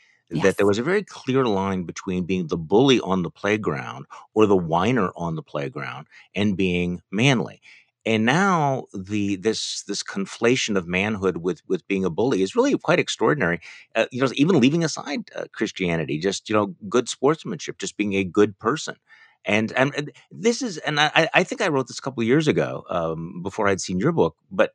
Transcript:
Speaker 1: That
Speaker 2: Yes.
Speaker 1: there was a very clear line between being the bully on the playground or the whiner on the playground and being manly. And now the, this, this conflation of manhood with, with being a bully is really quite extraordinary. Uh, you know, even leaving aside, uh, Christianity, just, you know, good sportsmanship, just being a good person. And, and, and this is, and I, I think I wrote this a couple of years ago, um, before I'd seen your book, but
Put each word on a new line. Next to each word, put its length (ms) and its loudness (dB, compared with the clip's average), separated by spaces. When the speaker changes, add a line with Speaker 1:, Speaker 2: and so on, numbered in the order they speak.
Speaker 1:
That 140 -4
Speaker 2:
Yes. 120 4
Speaker 1:
there 120 2
was 120 2
a 40 -2
very 200 0
clear 420 -2
line 380 0
between 420 -4
being 220 -2
the 100 -2
bully 420 4
on 240 -2
the 80 -4
playground 760 -4
or 140 4
the 100 6
whiner 580 2
on 200 -4
the 80 -8
playground 640 -8
and 220 0
being 440 0
manly. 500 0
And 180 2
now 680 2
the, 440 -2
this, 500 -2
this 160 -6
conflation 720 0
of 100 -4
manhood 500 0
with, 300 -4
with 200 -4
being 180 0
a 60 0
bully 320 2
is 120 -2
really 220 4
quite 220 0
extraordinary. 600 0
Uh, 160 4
you 100 -2
know, 140 2
even 240 4
leaving 240 4
aside, 520 -6
uh, 160 -8
Christianity, 680 -2
just, 280 -4
you 80 0
know, 200 0
good 220 0
sportsmanship, 720 -4
just 180 -8
being 160 -2
a 100 2
good 360 2
person. 360 -4
And, 260 0
and, 220 0
and 160 -8
this 320 0
is, 160 -6
and 200 -2
I, 340 2
I 100 6
think 180 -4
I 60 2
wrote 200 0
this 120 -12
a 20 -20
couple 200 -4
of 60 2
years 200 4
ago, 420 0
um, 540 -4
before 240 0
I'd 140 2
seen 180 -4
your 120 0
book, 240 0
but 240 2